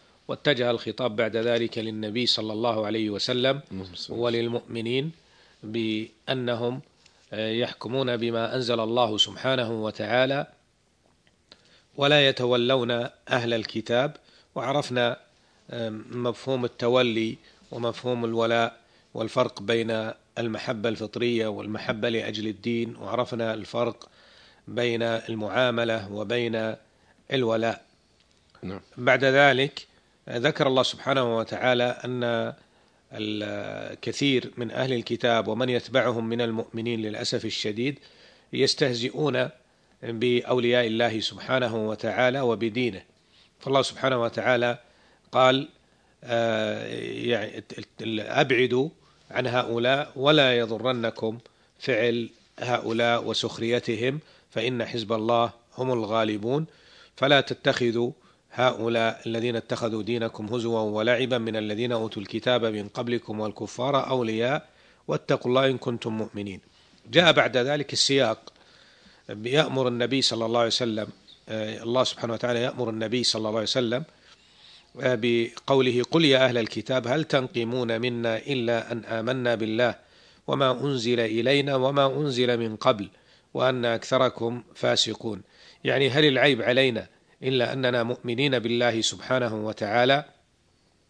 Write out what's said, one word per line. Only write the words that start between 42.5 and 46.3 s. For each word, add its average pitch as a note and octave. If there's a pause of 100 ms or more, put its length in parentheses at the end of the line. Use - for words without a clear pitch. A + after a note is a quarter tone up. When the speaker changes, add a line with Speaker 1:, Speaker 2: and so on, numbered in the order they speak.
Speaker 1:
فالله C3+
سبحانه C3
وتعالى A#2+ (540)
قال، C3 (560)
آه، A2 (260)